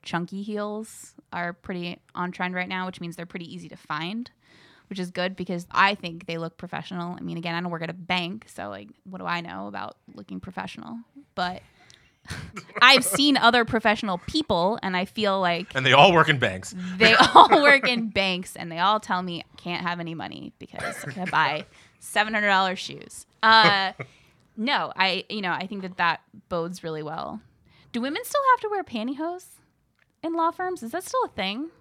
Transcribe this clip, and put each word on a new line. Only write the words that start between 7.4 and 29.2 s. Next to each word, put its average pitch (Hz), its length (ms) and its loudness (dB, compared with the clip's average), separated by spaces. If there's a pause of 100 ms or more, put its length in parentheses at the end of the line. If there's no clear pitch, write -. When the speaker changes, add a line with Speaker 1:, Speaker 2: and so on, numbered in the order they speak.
Speaker 1:
I 170 60 -4
don't 175 100 -6
work 165 100 -8
at 165 80 -6
a 170 40 -10
bank, 180 600 -6
so, 98 160 -10
like, 101 200 -14 (160)
what 185 140 -14
do 180 60 -10
I 170 160 -4
know - 260 -12
about - 280 -12 (180)
looking 185 280 -14
professional? 190 580 -14 (340)
But 185 280 -6 (680)
<laughs> - 540 -6
I've 254 240 8
seen 277 320 4
other 233 260 6
professional 214 540 0 (100)
people, 214 560 0
and 185 140 -2
I 180 80 -2
feel 196 340 0
like 175 360 -2
Speaker 2:
And 131 100 0
they 127 80 8
all 147 200 12
work 160 160 6
in 143 100 2
banks. 98 360 -2 (220)
Speaker 1:
they 220 160 6
<laughs> - 200 6
all 330 160 12 (140)
work 277 240 6
in 233 220 0
banks, 185 480 -2
and 170 140 -10
they 165 80 -8
all 208 200 2
tell 185 240 -2
me 170 180 -8
I - 140 -20
can't 175 320 -8
have 175 140 -6
any 165 120 -8
money - 460 -12
because - 460 -12 (120)
I 180 80 -6
buy 151 400 0 (340)
seven 214 340 -2
hundred 208 160 0
dollars 190 300 0
shoes. - 460 -14 (160)
Uh, 202 520 6 (320)
<laughs> - 320 -20
no, 220 400 -2
I, 190 320 0
you 214 120 -6
know, 185 120 -4
I 180 140 -6
think 196 160 -8
that 185 140 -10
that 170 220 0 (300)
bodes 175 340 -4
really 156 200 -8
well. 151 360 -10 (540)
Do 233 80 -4
women 320 240 -6
still 571 160 -2 (140)
have 466 60 -10
to 427 80 -6
wear 403 140 -2
pantyhose 285 640 -6 (760)